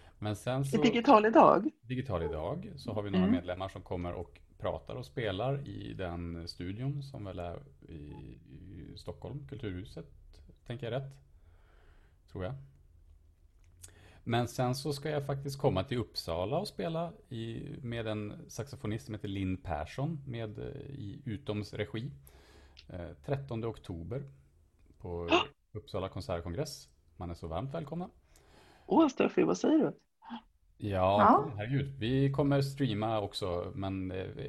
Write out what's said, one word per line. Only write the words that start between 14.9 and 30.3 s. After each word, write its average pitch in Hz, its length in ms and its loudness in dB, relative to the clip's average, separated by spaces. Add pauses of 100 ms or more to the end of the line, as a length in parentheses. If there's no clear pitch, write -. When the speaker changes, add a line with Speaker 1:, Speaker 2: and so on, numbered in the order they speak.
Speaker 1:
ska 139 160 -6
jag 147 160 -2
faktiskt 139 360 -4
komma 95 220 4
till 120 140 -4
Uppsala 95 640 -2
och 208 80 -2
spela 165 440 -4 (180)
i, 113 520 -8
med 117 260 -4
en 107 260 -4 (140)
saxofonist 107 580 -6
som 107 100 -8
heter 107 120 -8
Linn 95 300 0
Persson 135 680 -4
med, 113 320 -6
eh, - 60 -8 (160)
i - 440 -10
Utoms 104 480 -4
regi. 113 380 -6 (760)
Eh, 87 180 -8 (180)
trettonde 123 420 -4
oktober 95 560 -6 (720)
på 85 320 -6 (220)
Speaker 2:
<gasps> - 220 -20
Speaker 1:
Uppsala 92 360 -6
konsertkongress. 90 800 -6 (280)
Man 87 120 -10
är 85 60 -8
så 85 120 -10
varmt 98 260 -6
välkomna. 165 360 -8 (760)
Speaker 2:
Åh, 302 220 8
Steffi, - 360 4
vad 202 140 4
säger 285 220 6
du? 170 140 4 (840)